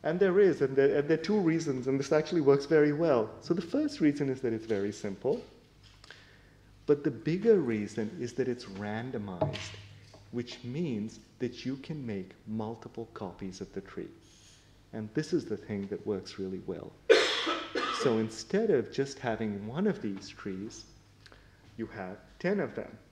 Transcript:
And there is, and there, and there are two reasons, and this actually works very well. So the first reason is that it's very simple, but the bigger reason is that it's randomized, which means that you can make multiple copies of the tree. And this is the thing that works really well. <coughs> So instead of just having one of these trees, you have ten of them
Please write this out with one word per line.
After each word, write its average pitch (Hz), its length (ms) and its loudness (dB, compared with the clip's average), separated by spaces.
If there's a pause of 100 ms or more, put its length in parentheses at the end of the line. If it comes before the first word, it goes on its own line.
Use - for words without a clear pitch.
And 165 140 0
there 190 220 6
is, 175 220 6
and 135 120 0
there, 139 240 6
and 143 100 2
there 160 80 6
are 156 60 -2
two 214 160 2
reasons, 160 480 2
and 135 140 2
this 139 100 -4
actually 156 300 4
works 139 260 6
very 151 260 6
well. 143 380 4 (100)
So - 140 0
the 185 80 -2
first 294 380 -2
reason 143 280 4
is 127 120 -2
that 117 120 0
it's 110 140 -4
very 101 240 0
simple, 104 500 -4 (1500)
but 143 180 4
the 156 60 2
bigger 185 500 4
reason 107 500 -2 (100)
is 120 120 -6
that 123 160 0
it's 123 160 -4
randomized, 104 1120 -6 (560)
which 120 320 -6
means 120 560 -4 (180)
that - 260 -6
you 131 120 -4
can 143 280 -10
make 98 280 -6 (160)
multiple 110 680 -8
copies 92 460 -10
of 98 140 -12
the 98 60 -6
tree. - 280 -12 (840)
And 110 220 -8
this 151 180 -2
is 170 120 0
the 107 120 -4
thing 101 300 -6
that 98 180 -8
works 98 340 -4
really 95 280 -6
well. 87 240 -8 (180)
<coughs> - 140 8 (800)
So 113 160 4
instead 190 520 0
of 120 200 2
just 139 300 -4
having 107 440 -4
one 147 220 -2
of - 160 0
these 98 260 -6
trees, 101 580 -10 (920)
you 113 100 -6
have 98 300 -10 (240)
ten 196 180 0
of 131 160 -4
them - 160 -8 (220)